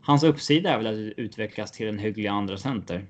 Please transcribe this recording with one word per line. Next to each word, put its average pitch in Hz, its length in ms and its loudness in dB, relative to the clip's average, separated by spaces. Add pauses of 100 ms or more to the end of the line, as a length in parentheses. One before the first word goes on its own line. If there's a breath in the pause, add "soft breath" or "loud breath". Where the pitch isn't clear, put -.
hans 143 220 4
uppsida 156 520 4
är - 80 0
väl 113 40 -2
att 107 320 -4
utvecklas 107 540 -6
till 110 160 -6
en 104 100 -4
hygglig 104 300 -4
andra 101 280 0
center. 95 540 -6